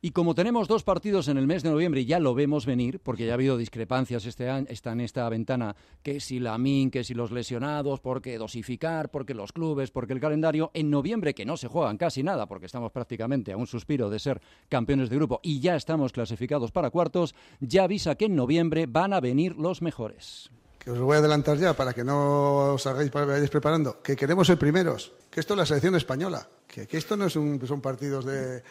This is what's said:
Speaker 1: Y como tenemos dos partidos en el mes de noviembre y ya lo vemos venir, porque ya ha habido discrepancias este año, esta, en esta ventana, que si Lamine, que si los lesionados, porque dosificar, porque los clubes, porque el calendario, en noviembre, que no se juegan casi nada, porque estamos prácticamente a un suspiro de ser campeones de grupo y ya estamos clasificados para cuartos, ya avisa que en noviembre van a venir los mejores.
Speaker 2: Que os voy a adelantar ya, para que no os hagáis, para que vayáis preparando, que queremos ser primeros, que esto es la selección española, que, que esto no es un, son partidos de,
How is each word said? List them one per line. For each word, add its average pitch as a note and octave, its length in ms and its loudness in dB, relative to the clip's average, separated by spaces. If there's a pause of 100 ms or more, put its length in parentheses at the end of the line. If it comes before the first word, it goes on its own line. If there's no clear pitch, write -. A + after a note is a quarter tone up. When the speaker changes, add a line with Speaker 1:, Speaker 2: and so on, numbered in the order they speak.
Speaker 1:
Y E3+ 60 -2
como E3+ 240 2
tenemos G#3+ 320 2
dos G#3+ 160 2
partidos F#3+ 460 0
en C#3 100 2
el C3+ 80 2
mes D#3+ 160 0
de D#3+ 80 0
noviembre D3+ 300 2
y A#2+ 60 -2
ya D#3+ 120 2
lo C3+ 160 2
vemos C#3+ 320 0
venir, B2+ 320 0
porque A#2 260 -6
ya A2+ 60 0
ha A#2+ 40 0
habido C3 220 2
discrepancias A#2 720 -4
este B2 240 -6
año, C3+ 180 -4
esta, A#2 220 -10
en A#2 100 -4
esta A#2+ 280 -4
ventana, A2+ 480 -2 (260)
que C#3+ 160 -6
si B2+ 220 -6
Lamine, B2+ 500 2
que B2 140 -4
si A#2+ 100 -8
los A#2 160 -4
lesionados, C3+ 680 -4
porque B2+ 360 -6
dosificar, B2 760 -6
porque C3+ 200 -8
los G#2 200 -10
clubes, D3+ 400 -4
porque A#2+ 200 -6
el C3 60 -4
calendario, D#3 560 0
en D#3 160 0
noviembre, D3 440 0
que G2+ 100 -8
no D3+ 120 -4
se B2 120 -10
juegan A2+ 300 0
casi D3 260 -2
nada, D#3 220 -2
porque F#2 200 -12
estamos A#2 240 -8
prácticamente A#2 600 -4
a F#2+ 40 -6
un A#2 120 -4
suspiro A#2+ 420 -2
de G#2+ 80 -4
ser B2 220 -4 (280)
campeones C3 400 0
de A2+ 60 -4
grupo D3+ 260 0
y D3 200 -2
ya E3+ 160 2
estamos D3 360 -2
clasificados A#2+ 600 -4
para D3 180 0
cuartos, E3+ 460 0 (240)
ya D#3 240 4
avisa F3+ 320 0
que G#3+ 80 0
en G#3 100 2
noviembre D#3 540 2
van F3 240 0
a F#3+ 80 2
venir C#3+ 340 2
los E3+ 280 -4
mejores. - 680 -8 (300)
Speaker 2:
Que - 100 -12
os A#2+ 80 -4
voy C3 160 4
a D3+ 60 8
adelantar D3+ 380 4
ya, E3+ 160 4
para B2+ 180 0
que A#2+ 100 -4
no C#3+ 720 4
os B2+ 140 -2
hagáis, C#3 200 0
para D3 160 0
que C#3 100 0
vayáis C#3+ 160 2
preparando, D3+ 520 2
que C#3 140 0
queremos E3 320 4
ser F3 100 8
primeros, D3+ 540 2 (180)
que - 80 -6
esto F3+ 160 -2
es G3+ 40 0
la E3+ 60 4
selección D#3 300 2
española, D#3 540 -2 (180)
que, A2 220 -16
que - 80 -6
esto F#3 200 -2
no G3+ 100 2
es D#3+ 100 0
un, D3 320 0
son C#3+ 120 -4
partidos C3+ 440 -4
de, C3 460 -6